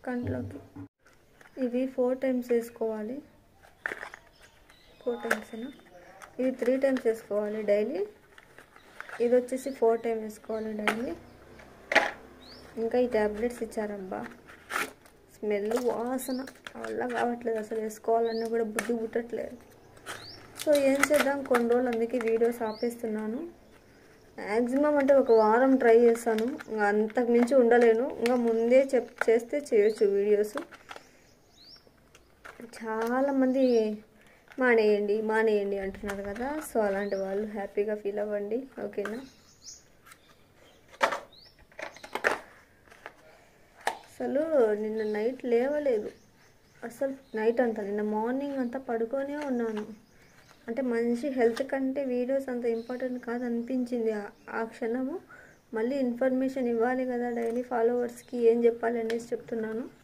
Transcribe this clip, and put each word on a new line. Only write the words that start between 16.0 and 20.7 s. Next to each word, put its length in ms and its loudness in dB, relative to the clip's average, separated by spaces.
వల్ల 180 -6
కావట్లేదు 440 -2
అసలు, 220 -4
వేసుకోవాలన్నా 760 0
కూడా 100 0
బుద్ధి 360 -4
పుట్టట్లేదు. 560 -6
So 120 4